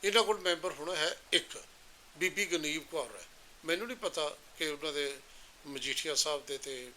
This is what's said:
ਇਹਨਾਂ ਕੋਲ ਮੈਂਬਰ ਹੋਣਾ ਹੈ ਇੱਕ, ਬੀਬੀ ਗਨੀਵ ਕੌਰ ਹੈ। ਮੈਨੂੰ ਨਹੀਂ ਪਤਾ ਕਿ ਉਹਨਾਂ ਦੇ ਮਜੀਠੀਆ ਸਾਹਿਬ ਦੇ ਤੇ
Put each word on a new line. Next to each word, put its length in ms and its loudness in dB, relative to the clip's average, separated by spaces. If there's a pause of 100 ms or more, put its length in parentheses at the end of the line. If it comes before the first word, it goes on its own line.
ਇਹਨਾਂ 200 8
ਕੋਲ 160 4
ਮੈਂਬਰ 320 2
ਹੋਣਾ 240 -4
ਹੈ 260 2 (120)
ਇੱਕ, 300 0 (540)
ਬੀਬੀ 280 2
ਗਨੀਵ 380 0
ਕੌਰ 320 -6
ਹੈ। 120 -14 (380)
ਮੈਨੂੰ 220 0
ਨਹੀਂ 100 -6
ਪਤਾ 400 -2 (200)
ਕਿ 100 -2
ਉਹਨਾਂ 260 -4
ਦੇ 240 -2 (500)
ਮਜੀਠੀਆ 480 -2
ਸਾਹਿਬ 300 2
ਦੇ 120 -6
ਤੇ 400 -8